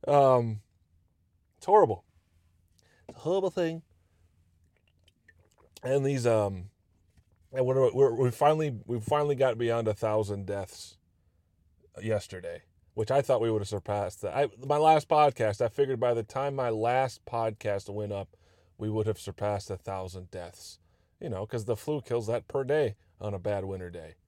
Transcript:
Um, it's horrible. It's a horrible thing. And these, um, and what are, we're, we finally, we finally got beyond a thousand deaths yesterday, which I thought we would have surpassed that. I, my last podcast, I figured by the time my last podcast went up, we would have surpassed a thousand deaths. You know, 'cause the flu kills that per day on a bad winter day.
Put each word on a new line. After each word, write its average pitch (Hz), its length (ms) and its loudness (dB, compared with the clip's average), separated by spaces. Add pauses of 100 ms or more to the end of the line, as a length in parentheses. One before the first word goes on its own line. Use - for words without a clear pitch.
Um, 127 540 4 (960)
it's - 100 -10
horrible. 180 360 6 (1040)
It's - 120 -20
a - 20 -20
horrible 185 300 0
thing. 165 320 -2 (2000)
And 135 200 0
these, 135 220 0
um, 101 460 0 (840)
and 131 100 0
what 131 140 2
are, 127 160 4
we're, 123 220 6
we 127 160 2
finally, 151 440 2 (120)
we 120 120 -4
finally 147 360 0
got 127 240 2
beyond 117 280 0
a 107 60 0
thousand 104 540 -2
deaths - 500 -10 (1040)
yesterday, 92 600 -6 (300)
which 110 180 -4
I 139 100 4
thought 123 200 2
we 117 80 2
would 107 120 0
have 98 80 -8
surpassed 101 520 -4
that. 90 140 -6
I, 135 120 0 (180)
my 147 120 0
last 156 300 4
podcast, 131 540 2
I 120 60 2
figured 131 320 0
by 123 140 2
the 117 100 -2
time 139 320 -4
my 127 140 -2
last 120 560 0
podcast 110 640 -4
went 104 220 -8
up, 98 240 -10 (420)
we 107 120 -4
would 107 180 -2
have 107 120 -4
surpassed 104 520 -4
a 95 60 -6
thousand 92 540 -10
deaths. - 480 -16 (400)
You - 100 -10
know, 101 160 -6
'cause 110 200 -6
the 117 100 -2
flu 147 260 -4
kills 117 260 -4
that 117 200 -4
per 135 160 -4
day 135 320 0 (260)
on 104 120 -6
a 95 60 -6
bad 98 260 -4
winter 92 240 -8
day. 82 260 -16 (120)